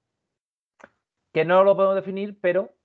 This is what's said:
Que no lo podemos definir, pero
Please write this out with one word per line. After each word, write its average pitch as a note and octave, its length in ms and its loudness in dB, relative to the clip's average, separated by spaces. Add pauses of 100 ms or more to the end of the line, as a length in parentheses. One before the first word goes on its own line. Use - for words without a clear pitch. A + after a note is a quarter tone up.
(1300)
Que D#3+ 120 -2
no F#3 200 2
lo G3 100 4
podemos G3 220 0
definir, G3 440 -8
pero F#3 320 -2 (120)